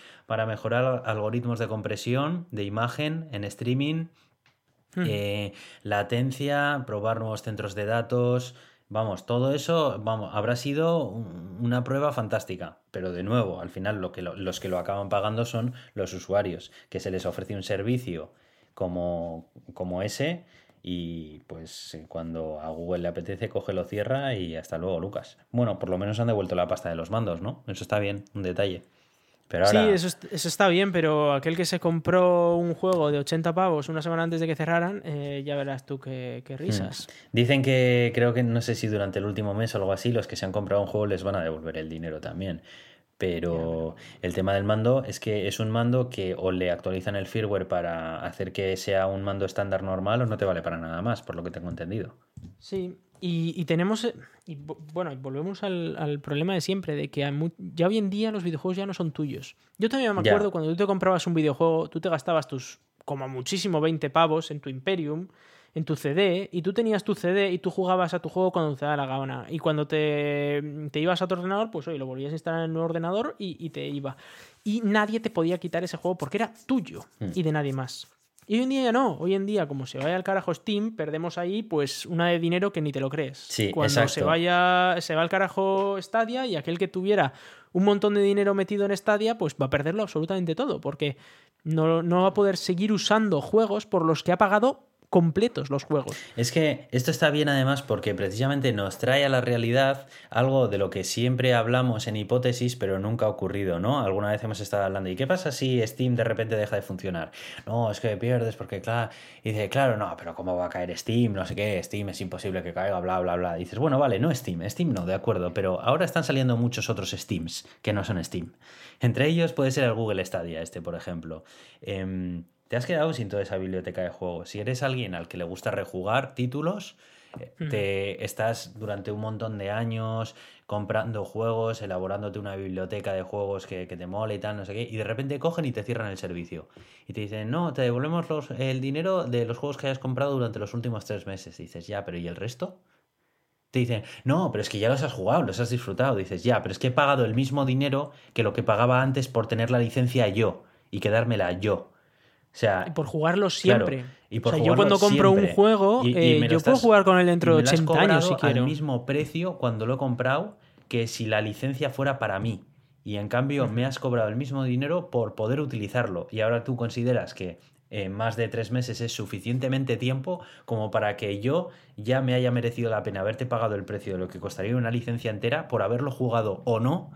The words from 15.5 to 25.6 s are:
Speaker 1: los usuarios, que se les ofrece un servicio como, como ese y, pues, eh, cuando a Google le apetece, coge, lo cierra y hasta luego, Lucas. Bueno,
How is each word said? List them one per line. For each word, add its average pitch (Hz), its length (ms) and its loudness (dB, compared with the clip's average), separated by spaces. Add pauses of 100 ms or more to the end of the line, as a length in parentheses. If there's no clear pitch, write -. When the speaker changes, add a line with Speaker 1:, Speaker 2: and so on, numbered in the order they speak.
Speaker 1:
los 98 220 -4
usuarios, 92 580 -2 (160)
que - 120 -8
se 101 100 -6
les 92 160 -4
ofrece 92 280 -6
un 98 80 -6
servicio 98 680 -4 (400)
como, 87 760 -4 (240)
como 90 280 -4
ese 156 440 -4 (340)
y, 85 680 -8
pues, 80 460 -16
eh, 78 140 -16
cuando 82 520 -8
a 80 100 -8
Google 85 320 -4
le 85 60 -2
apetece, 90 400 -6
coge, 101 240 -6
lo 90 120 -2
cierra 123 500 -2
y 85 220 -4
hasta 80 220 -8
luego, 87 220 -2
Lucas. - 360 -8 (140)
Bueno, 113 280 0